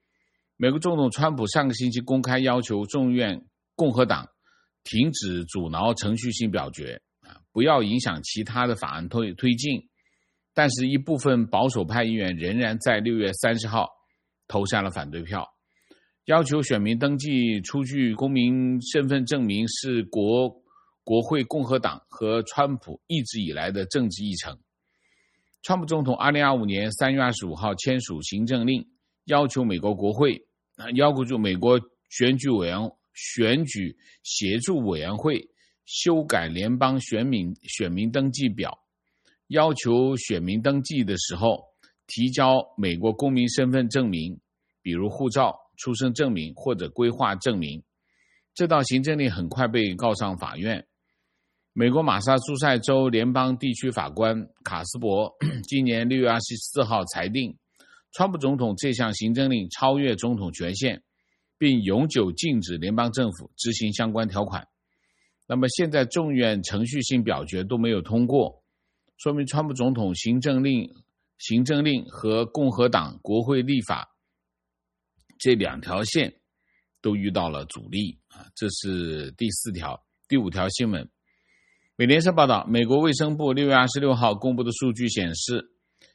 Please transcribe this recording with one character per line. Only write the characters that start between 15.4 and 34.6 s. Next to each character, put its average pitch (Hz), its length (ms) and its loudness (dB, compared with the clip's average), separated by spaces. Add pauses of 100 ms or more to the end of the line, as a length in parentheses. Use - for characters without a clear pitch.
要 160 180 6
求 147 180 0
选 123 200 2
民 113 180 2
登 143 180 2
记 123 440 0
出 139 240 -4
具 127 280 0
公 135 160 -2
民 127 520 2
身 139 260 0
份 131 180 0
证 131 200 0
明 104 240 0
是 120 340 -2
国-， 110 500 0 (520)
国 113 160 4
会 135 240 0
共 147 180 -2
和 127 160 0
党 82 300 -4
和 110 340 -2
川 143 360 0
普 - 280 -16
一 160 140 -2
直 113 180 -6
以 82 140 -2
来 80 180 -4
的 98 140 -2
政 120 240 0
治 92 160 -6
议 98 100 -4
程。 78 240 -10 (1000)
川 185 180 0
普 165 60 -6
总 156 180 0
统 127 140 0
二 143 160 2
零 147 120 2
二 139 80 4
五 117 120 0
年 101 260 -2
三 135 220 0
月 135 80 0
二 123 100 2
十 107 140 -6
五 82 100 -6
号 101 200 -2
签 131 260 -2
署 82 200 -8
行 101 240 -4
政 120 220 0
令， 127 180 0 (380)
要 147 240 2
求 131 160 -2
美 98 160 0
国 101 160 0
国 101 160 0
会， 127 340 2 (320)
啊， 113 140 -12
要 139 220 4 (120)
求 123 120 -2
美 101 180 2
国 120 240 6 (300)
选 127 280 2
举 135 120 -2
委 98 180 2
员-， 87 100 -2 (360)
选 120 520 0
举 101 300 -6 (280)
协 101 360 -2
助 175 200 0